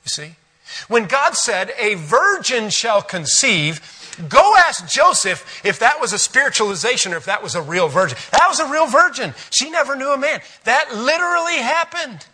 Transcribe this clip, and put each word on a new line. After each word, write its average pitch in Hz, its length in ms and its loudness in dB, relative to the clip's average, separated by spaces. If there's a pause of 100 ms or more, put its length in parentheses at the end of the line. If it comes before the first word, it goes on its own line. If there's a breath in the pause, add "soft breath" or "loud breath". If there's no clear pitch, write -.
You - 40 -8
see? 151 260 -10 (520 loud breath)
When 226 200 0
God 285 280 2
said, 202 420 -2
"A 214 180 0
virgin 240 760 0
shall 208 320 0
conceive," 165 800 0 (480 loud breath)
go 381 260 6
ask 320 320 4
Joseph 262 560 2 (200 loud breath)
if - 160 -2
that 294 200 2
was 220 140 -2
a 202 60 -4
spiritualization 214 920 0
or 165 40 -4
if - 80 -10
that 208 180 -2
was 156 120 -8
a 170 60 -2
real 160 280 0
virgin. 151 280 0 (140 loud breath)
That 330 160 6
was 302 120 0
a 320 60 0
real 311 200 0
virgin. 262 500 2 (140 loud breath)
She 285 200 -2
never 285 260 -2
knew 269 160 -4
a 277 60 2
man. 269 240 -2 (220 loud breath)
That 262 320 0
literally 339 600 0
happened. 294 760 -4